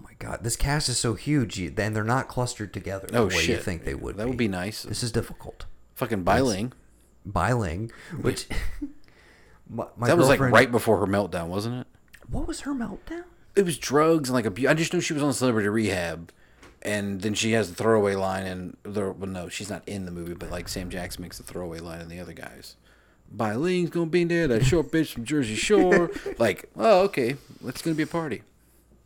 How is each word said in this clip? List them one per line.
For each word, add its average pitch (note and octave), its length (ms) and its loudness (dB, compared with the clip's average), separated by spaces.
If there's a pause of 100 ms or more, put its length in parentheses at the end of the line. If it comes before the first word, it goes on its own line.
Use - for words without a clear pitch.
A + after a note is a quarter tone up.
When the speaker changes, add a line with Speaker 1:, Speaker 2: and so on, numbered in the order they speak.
Speaker 1:
my - 180 -20
God. - 240 -8
This A#2+ 120 -2
cast C#3+ 340 2
is A#2+ 80 0
so A#2 180 0
huge, C3+ 420 0
you, F2 200 -6
and G#2+ 180 0
they're G#2+ 80 0
not A#2+ 240 0
clustered - 460 -4
together F#2+ 400 -8
Speaker 2:
Oh, A2+ 140 4
Speaker 1:
the F#2 80 0
way - 60 2
Speaker 2:
shit. G#2+ 160 2
Speaker 1:
you - 60 -6
think E2+ 200 -6
they C#2 120 -4
would B1 220 -8
Speaker 2:
That G2+ 80 -2
Speaker 1:
be. B2 40 -2
Speaker 2:
would B2+ 80 -2
be A#2+ 100 2
nice. F#2+ 360 -4
Speaker 1:
This A2 200 -6
is A#2 80 -2
difficult. - 540 -6 (300)
Speaker 2:
Fucking A2+ 240 -2
Speaker 1:
Yes. F2 60 -4
Speaker 2:
Bai G#2 160 6
Ling. B2 320 0 (520)
Speaker 1:
Bai G2+ 280 0
Ling, G#2+ 380 -2 (300)
which - 260 -2 (640)
<laughs> - 600 -20
my, A2+ 160 -6 (120)
my A#2 100 -2
Speaker 2:
That D3+ 100 6
was, - 100 8
like, C#3 120 6
Speaker 1:
girlfriend C3 140 4
Speaker 2:
right A#2 180 8
before A2+ 280 4
her G2+ 80 2
meltdown, F#2 400 0
wasn't A2 340 -4
it? - 60 -14 (420)
Speaker 1:
What C#4+ 180 -4
was E4 140 -8
her C#4 120 -6
meltdown? C4+ 520 -8 (300)
Speaker 2:
It G3 100 4
was E3+ 120 -4
drugs D3+ 520 2
and, B2+ 40 -2
like, B2 120 2
abu-, A2 240 -2
I D3 40 6
just D#3 200 0
knew F3 80 0
she E3 120 -2
was D3 80 -2
on C#3+ 120 2
celebrity A2 340 2
rehab, F2+ 640 -2 (500)
and G2+ 400 -4
then G#2+ 140 -2
she A2 160 0
has A2 180 2
the F2 60 -12
throwaway G#2 400 4
line, F#2+ 320 -2
and F#2 360 -8
the, G2+ 280 -4
well, F#2 180 -8
no, F2+ 200 -8
she's G2+ 200 -10
not F2+ 180 -10
in F#2+ 180 -8
the F2+ 60 -10
movie, F2 220 -8
but, E2+ 160 -10
like, - 180 -8
Sam F2+ 220 -6
Jackson F2 320 -8
makes F2 160 -14
the - 60 -18
throwaway E2+ 360 -10
line E2 220 -12
and E2 80 -14
the F2 100 -12
other E3 140 -12
guys. - 420 -18 (540)
"Bai G#2+ 260 -2
Ling's F3 360 0
gonna E3+ 160 0
be F3 160 2
there, E3+ 240 2
that A2+ 180 4
short D#3+ 260 2
bitch D#3+ 220 0
from A#2 120 -8
Jersey B2+ 300 0
Shore." F#3 540 6 (160)
Speaker 1:
<laughs> G3+ 140 -8
Speaker 2:
Like, G#2+ 380 2
oh, G#3 260 6
okay, C#3 320 0 (300)
it's - 160 -8
gonna E3 140 0
be D3+ 80 2
a C#3+ 40 -6
party. D#3+ 340 -4 (640)